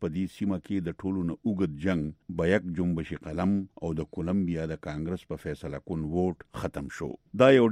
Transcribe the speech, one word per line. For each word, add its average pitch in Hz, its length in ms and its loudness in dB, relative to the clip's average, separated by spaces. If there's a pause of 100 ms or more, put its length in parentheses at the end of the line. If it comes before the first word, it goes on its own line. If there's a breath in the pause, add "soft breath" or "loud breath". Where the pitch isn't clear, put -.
په 95 100 0
دې 92 220 -2
سیمه 101 220 -2 (100)
کې 95 180 -2
د 82 160 -4
ټولو 95 300 -2
نه 80 40 -2 (140)
اوږد 92 240 0 (140)
جنګ 82 500 -2
به 82 140 2
یک 95 260 2
جنبش 87 340 0 (140)
قلم 85 260 0 (320)
او 85 160 -2
د 78 80 -2 (100)
کولمبیا 85 540 -2
د 80 160 -6
کانګرس 80 460 -6
په 78 100 -10
فیصله 71 460 -8
کن 80 240 -4
ووټ 87 500 -2
ختم 76 260 -6 (100)
شو. 78 100 -4 (340)
دا 131 140 10
یو 120 160 8